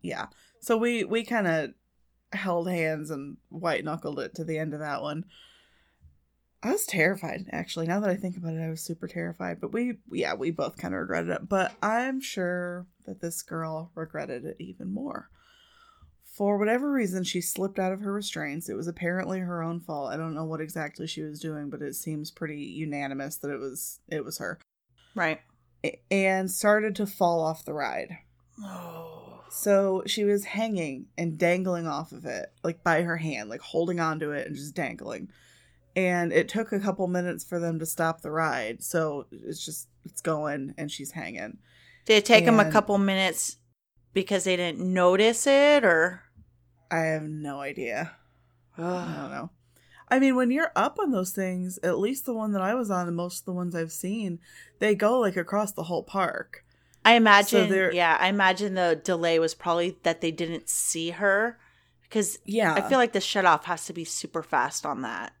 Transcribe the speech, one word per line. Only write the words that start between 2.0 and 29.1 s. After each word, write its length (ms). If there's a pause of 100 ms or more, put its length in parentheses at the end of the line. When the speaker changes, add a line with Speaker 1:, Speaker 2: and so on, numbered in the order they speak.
Speaker 1:
held 360
hands 440
and 240 (140)
white-knuckled 680
it 160
to 100
the 140
end 160
of 60
that 220
one. 220 (1400)
I 80
was 120
terrified, 680
actually. 340
Now 140
that 100
I 60
think 200
about 180
it, 60
I 100
was 120
super 240
terrified. 540
But 120
we, 260 (120)
yeah, 240
we 160
both 280
kinda 200
regretted 320
it. 180
But 320
I'm 400
sure 680 (180)
that 140
this 220
girl 520
regretted 500
it 140
even 340
more. 380 (1040)
For 260
whatever 320
reason, 340
she 180
slipped 360
out 140
of 80
her 120
restraints. 580
It 40
was 140
apparently 520
her 220
own 180
fault. 320
I 40
don't 180
know 120
what 160
exactly 440
she 160
was 180
doing, 280
but 140
it 120
seems 360
pretty 320
unanimous 720
that 140
it 100
was, 480
it 160
was 140
her. 200 (560)
Speaker 2:
Right. 260 (440)
Speaker 1:
A-, 160 (100)
and 400
started 460
to 100
fall 360
off 240
the 80
ride. 420 (460)
Speaker 2:
Oh. 760 (100)